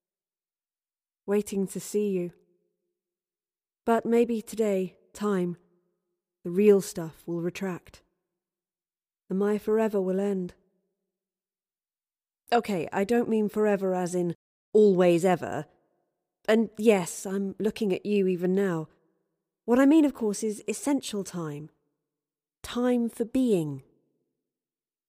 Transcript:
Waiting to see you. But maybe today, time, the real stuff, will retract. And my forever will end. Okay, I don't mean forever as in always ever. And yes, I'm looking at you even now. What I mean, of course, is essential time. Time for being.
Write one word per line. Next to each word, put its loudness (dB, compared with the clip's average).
Waiting -2
to -12
see -4
you. -4
But 2
maybe 0
today, -4
time, -2
the -8
real 6
stuff, -12
will -6
retract. -8
And -2
my 0
forever 0
will -2
end. -4
Okay, -2
I -2
don't 0
mean 0
forever 0
as -4
in -2
always 6
ever. 0
And 2
yes, 2
I'm -6
looking -2
at -6
you 0
even 0
now. -2
What 2
I 6
mean, 6
of 0
course, -4
is -4
essential -4
time. -10
Time 0
for -6
being. 0